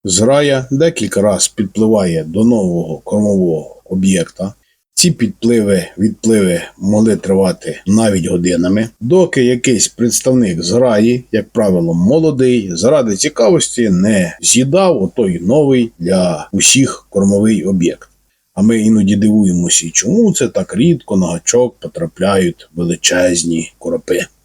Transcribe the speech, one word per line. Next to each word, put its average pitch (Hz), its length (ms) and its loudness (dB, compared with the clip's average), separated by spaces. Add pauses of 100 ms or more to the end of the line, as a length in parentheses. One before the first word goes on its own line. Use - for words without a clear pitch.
Зграя 131 640 0
декілька 135 520 -2
раз 101 260 0
підпливає 98 760 -2
до 90 200 -2
нового 87 540 0
кормового 95 880 -2
об'єкта. 95 720 -4 (460)
Ці 175 100 2
підпливи, 104 760 0 (120)
відпливи 101 640 0 (180)
могли 104 380 0
тривати 95 720 -2
навіть 101 400 0
годинами, 90 640 -2 (120)
доки 143 440 2
якийсь 123 440 0
представник 113 760 0
зграї, 117 680 2
як 107 180 -2
правило, 170 440 0
молодий, 135 760 2
заради 110 440 0
цікавості 151 760 0
не 92 500 0
з'їдав 139 640 2
отой 92 380 -2
новий 127 580 2
для 90 540 -2
усіх 131 580 0
кормовий 101 540 2
об'єкт. 87 440 -2 (460)
А 95 80 -2
ми 113 160 4
іноді 107 380 2
дивуємося, 92 760 0
чому 196 400 2
це 131 160 -2
так - 280 -6
рідко 135 400 0
на 90 100 2
гачок 113 540 -2
потрапляють - 960 -4
величезні 85 1040 -2
коропи. 87 420 -6 (240)